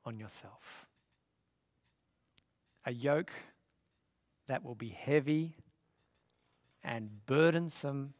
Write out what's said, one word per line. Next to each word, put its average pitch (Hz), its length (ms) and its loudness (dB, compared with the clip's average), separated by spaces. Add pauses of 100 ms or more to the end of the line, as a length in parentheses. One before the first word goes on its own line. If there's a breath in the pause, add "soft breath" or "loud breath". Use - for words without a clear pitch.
on 113 140 -8
yourself. - 680 -16 (2000)
A 123 60 -2
yoke 143 400 2 (1120)
that 135 180 -4
will 123 100 -10
be 113 140 -8
heavy 151 640 2 (1300)
and 107 440 -6
burdensome 147 920 2